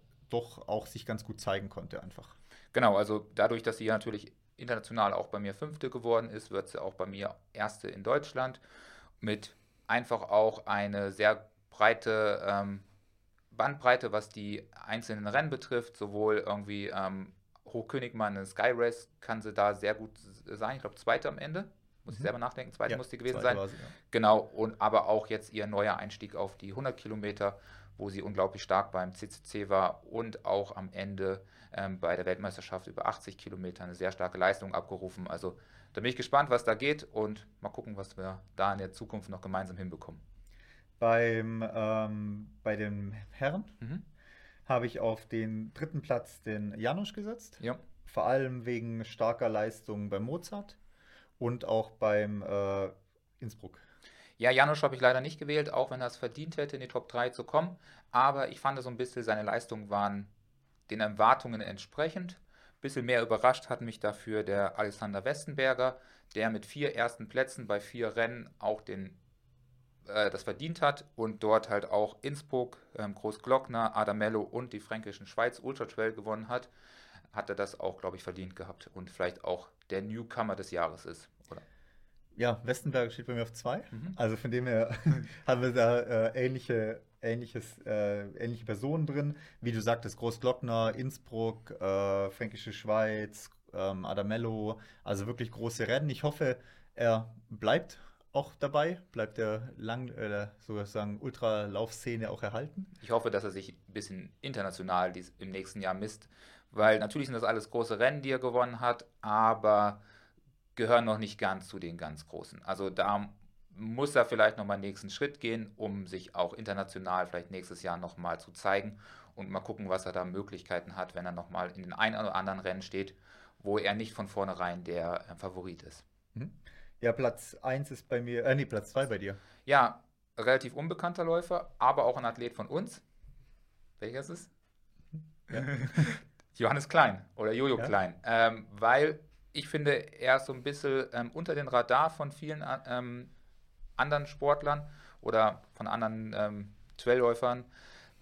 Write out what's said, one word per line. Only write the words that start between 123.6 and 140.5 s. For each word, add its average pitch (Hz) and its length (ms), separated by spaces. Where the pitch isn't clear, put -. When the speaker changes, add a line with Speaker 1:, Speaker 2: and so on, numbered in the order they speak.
Speaker 2:
er 101 160
nicht 110 180
von 101 140
vornherein 90 560
der, 85 480
äh, 87 40
Favorit 92 460
ist. - 240
Speaker 1:
Mhm. 113 160
Ja, 117 100
Platz - 520
eins 135 260
ist - 180
bei 120 140
mir, 120 240
äh, 131 80
nee, 139 120
Platz 104 260
zwei 135 160
bei 110 100
dir. 98 180
Speaker 2:
Ja, 135 380
relativ 127 380
unbekannter 170 480
Läufer, 175 560
aber 127 260
auch 123 120
ein 123 80
Athlet 120 280
von 101 140
uns. 185 340
Welcher 117 200
ist 143 100
es? 170 200
Speaker 1:
Ja. 139 120
Speaker 2:
<laughs> - 960
Johannes 123 340
Klein 117 340
oder 107 160
Jojo 127 260
Speaker 1:
Ja. 117 80
Speaker 2:
Klein. 95 380
Ähm, 113 480
weil 131 480
ich 143 140
finde, 147 240
er 131 180
ist 135 80
so 135 80